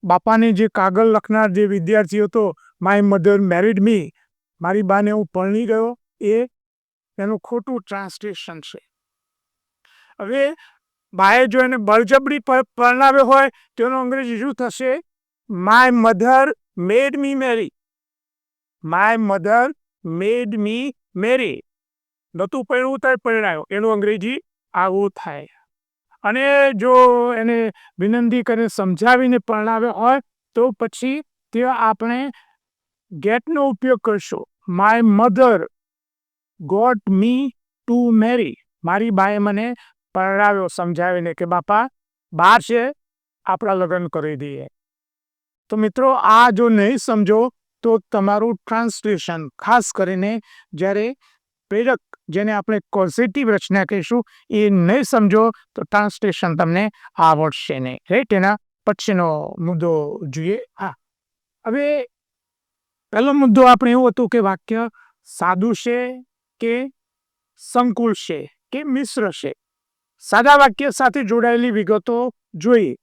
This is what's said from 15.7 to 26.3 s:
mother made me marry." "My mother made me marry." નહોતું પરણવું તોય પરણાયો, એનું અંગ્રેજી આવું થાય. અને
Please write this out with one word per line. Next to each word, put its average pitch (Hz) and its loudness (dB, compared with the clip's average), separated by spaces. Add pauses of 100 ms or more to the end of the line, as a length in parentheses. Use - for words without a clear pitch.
mother 240 4 (260)
made 240 0
me 277 -4
marry." 247 -2 (1120)
"My 185 0
mother 214 0 (320)
made 208 -4
me 226 -6 (260)
marry." 226 -2 (760)
નહોતું 202 -6
પરણવું 262 -2
તોય 262 0
પરણાયો, 208 -4
એનું 214 -2
અંગ્રેજી 208 -4 (360)
આવું 190 -2
થાય. 147 -16 (760)
અને 277 2